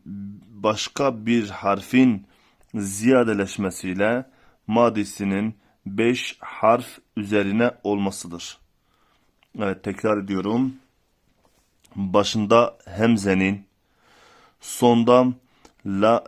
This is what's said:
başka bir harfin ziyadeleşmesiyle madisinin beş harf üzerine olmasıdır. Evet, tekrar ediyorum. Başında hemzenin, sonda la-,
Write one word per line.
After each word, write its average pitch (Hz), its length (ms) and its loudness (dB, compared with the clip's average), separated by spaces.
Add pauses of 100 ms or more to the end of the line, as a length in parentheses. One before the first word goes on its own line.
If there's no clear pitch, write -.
(460)
başka 110 800 -4
bir 113 240 0
harfin 101 800 0 (480)
ziyadeleşmesiyle 104 1500 -2 (380)
madisinin 107 880 0 (300)
beş 113 540 -2
harf - 600 -2 (180)
üzerine 104 540 0 (120)
olmasıdır. 98 760 -4 (1000)
Evet, 98 260 -4
tekrar 104 340 -2
ediyorum. 101 560 -2 (1200)
Başında 104 920 2
hemzenin, 98 800 2 (960)
sonda 120 640 4 (580)
la-, 101 420 2